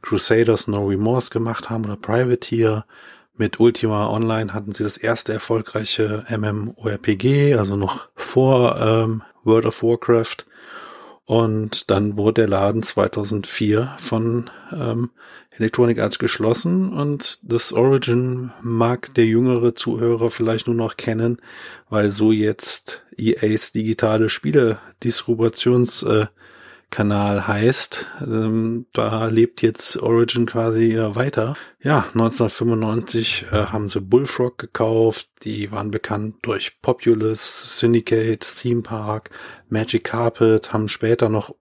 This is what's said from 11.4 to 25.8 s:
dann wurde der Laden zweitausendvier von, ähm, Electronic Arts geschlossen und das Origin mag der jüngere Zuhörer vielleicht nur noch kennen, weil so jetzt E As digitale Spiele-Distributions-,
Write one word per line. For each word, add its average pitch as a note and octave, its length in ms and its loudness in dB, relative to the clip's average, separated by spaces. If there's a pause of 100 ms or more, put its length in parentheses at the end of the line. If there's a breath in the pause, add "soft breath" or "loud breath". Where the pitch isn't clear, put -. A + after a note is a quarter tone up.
dann G2+ 280 2
wurde A2+ 260 2
der G#2+ 60 2
Laden G2+ 340 0
zweitausendvier G#2 1160 -2
von, A#2 520 -2 (220 loud breath)
ähm, A#2+ 380 -4 (400 loud breath)
Electronic A#2 500 2
Arts G#2 180 -2
geschlossen E3+ 720 0
und D3 460 -4 (120)
das A#2 220 -2
Origin B2+ 800 2 (100)
mag A#2 540 -2
der A#2 120 6
jüngere A#2+ 480 4
Zuhörer A#2 560 0
vielleicht A2+ 360 -2
nur A#2+ 100 0
noch A2+ 200 -2
kennen, A#2 440 -2 (480 loud breath)
weil G#2 220 2
so G#2+ 220 4
jetzt - 720 -4 (120)
E A2 240 0
As G#2+ 300 0
digitale A2 600 0
Spiele-Distributions-, A#2+ 1700 0